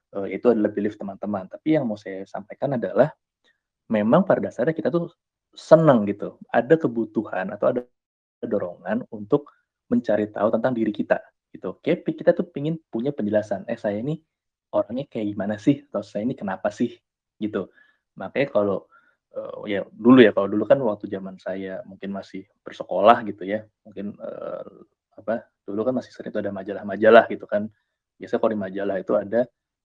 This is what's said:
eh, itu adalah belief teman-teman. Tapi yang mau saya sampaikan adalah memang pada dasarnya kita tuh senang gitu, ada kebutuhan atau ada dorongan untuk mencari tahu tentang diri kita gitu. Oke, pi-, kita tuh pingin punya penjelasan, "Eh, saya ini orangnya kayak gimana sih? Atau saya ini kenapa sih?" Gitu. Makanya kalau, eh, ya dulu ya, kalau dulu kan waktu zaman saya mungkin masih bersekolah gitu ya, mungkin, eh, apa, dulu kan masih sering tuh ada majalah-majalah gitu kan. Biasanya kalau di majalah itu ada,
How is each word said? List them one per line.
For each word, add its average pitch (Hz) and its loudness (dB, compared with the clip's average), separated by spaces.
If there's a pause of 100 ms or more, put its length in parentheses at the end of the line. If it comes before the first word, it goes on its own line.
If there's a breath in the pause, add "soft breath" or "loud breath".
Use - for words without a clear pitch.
(180)
eh, 98 -6
itu 120 2
adalah 107 2
belief 104 -2
teman-teman. 98 -6
Tapi 156 0
yang 131 -4
mau 104 -6
saya 95 -12
sampaikan 131 -6
adalah 113 2 (800)
memang 113 4
pada 98 2
dasarnya 160 -2
kita 160 -2
tuh 170 -2 (440)
senang 151 6
gitu, - -6 (160)
ada 120 4
kebutuhan 113 -4
atau 131 2
ada 123 -2 (640)
dorongan 101 -4
untuk 107 -2 (420 soft breath)
mencari 107 0
tahu 104 0
tentang 120 0
diri 107 0
kita - -2 (360)
gitu. 92 -8
Oke, 165 0
pi-, 160 -6
kita 175 4
tuh 196 -4
pingin 156 -4 (160)
punya 123 -2
penjelasan, 104 -2
"Eh, 117 -8
saya 104 -4
ini 156 -4 (560)
orangnya 127 -2
kayak 107 -4
gimana 104 -4
sih? 143 2
Atau 104 -4
saya 104 -8
ini 139 -4
kenapa 95 -4
sih?" 120 -4 (480)
Gitu. 104 -6 (500 soft breath)
Makanya 104 -4
kalau, 101 0 (500 soft breath)
eh, 107 -6
ya - -4 (120)
dulu 120 8
ya, 101 8
kalau 98 0
dulu 104 0
kan 139 6
waktu 104 -4
zaman 95 -10
saya 95 -8
mungkin 98 -12
masih 95 -12 (220)
bersekolah 113 0
gitu - -10
ya, 107 -4 (220)
mungkin, 101 -12
eh, - -12 (520)
apa, - -6 (200)
dulu 101 -6
kan 127 -2
masih - -14
sering - -14
tuh 104 -4
ada 98 -4
majalah-majalah 101 4
gitu - -10
kan. 104 -2 (520)
Biasanya 101 -4
kalau 110 0
di 101 -6
majalah 95 -6
itu 110 -4
ada, 104 -2 (440)